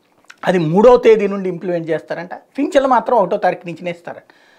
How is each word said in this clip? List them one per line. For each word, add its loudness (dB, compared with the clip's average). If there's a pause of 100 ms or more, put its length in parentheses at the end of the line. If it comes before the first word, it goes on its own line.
(440)
అది 0
మూడవ 4
తేదీ 4
నుండి -6
ఇంప్లిమెంట్ -6
చేస్తారంట. -8
పింఛన్లు -2
మాత్రం 2
ఒకటో 0
తారీఖు -2
నుంచినే -10
ఇస్తారంట. -16 (280)